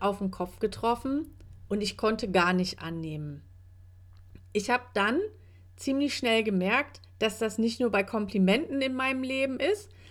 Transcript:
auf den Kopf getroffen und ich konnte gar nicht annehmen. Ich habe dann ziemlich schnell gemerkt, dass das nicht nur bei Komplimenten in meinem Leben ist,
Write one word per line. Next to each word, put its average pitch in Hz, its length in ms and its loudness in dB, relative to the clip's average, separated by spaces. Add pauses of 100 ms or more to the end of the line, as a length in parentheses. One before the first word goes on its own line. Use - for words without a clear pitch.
auf 196 160 0
den 190 140 -4
Kopf 180 280 -6
getroffen 240 760 -2 (360)
und 208 100 0
ich 202 160 -4
konnte 220 340 0
gar 180 220 4
nicht 180 300 0
annehmen. 156 600 -8 (1120)
Ich 208 180 0
habe 226 140 2 (100)
dann 220 280 2 (560)
ziemlich 277 360 0
schnell 226 300 2
gemerkt, 214 560 0 (200)
dass 220 200 0
das 220 180 -2
nicht 226 220 2
nur 240 100 2
bei 202 140 4
Komplimenten 214 800 2
in 262 140 0
meinem 262 280 -2
Leben 262 380 -2
ist, 403 280 0 (220)